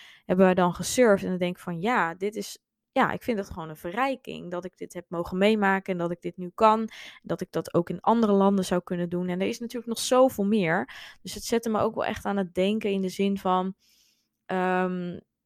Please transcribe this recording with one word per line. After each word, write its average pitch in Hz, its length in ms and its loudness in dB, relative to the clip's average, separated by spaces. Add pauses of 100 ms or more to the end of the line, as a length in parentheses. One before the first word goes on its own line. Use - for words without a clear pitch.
(260)
hebben 185 220 6
we 185 60 6
dan 180 200 4
gesurfd 196 500 4
en 185 60 -4
dan 185 80 -2
denk 180 180 -2
ik - 60 -18
van, 170 200 -8
ja, 185 340 0
dit 202 200 -6
is, - 240 -10 (320)
ja, 240 200 2
ik - 120 -8
vind 226 140 -4
het 196 120 -6
gewoon 160 200 -12
een 156 60 -14
verrijking 175 760 -6
dat 180 140 -6
ik - 120 -14
dit 180 160 -14
heb 180 140 -12
mogen 170 300 -4
meemaken 196 560 2
en 175 60 -4
dat 170 120 -2
ik 170 100 -8
dit - 160 -10
nu 180 180 -10
kan. 220 340 4 (320)
Dat - 200 -6
ik - 100 -8
dat - 220 -4
ook 170 160 2
in 175 120 -8
andere 220 320 4
landen 196 320 4
zou 180 180 0
kunnen 175 260 -4
doen. 180 180 -4
En 180 140 -2
er 202 60 0
is 233 120 -4
natuurlijk 233 280 -10
nog 233 120 -6
zoveel 254 460 4
meer. 180 440 2 (320)
Dus - 120 -12
het - 100 -12
zette 233 260 -2
me 214 100 0
ook 220 160 0
wel - 100 -2
echt - 200 -6
aan 202 120 -2
het 185 160 -2
denken 202 380 0
in 196 100 -2
de 185 80 -2
zin 196 280 -2
van, 185 380 0 (720)
ehm, 185 720 -2 (280)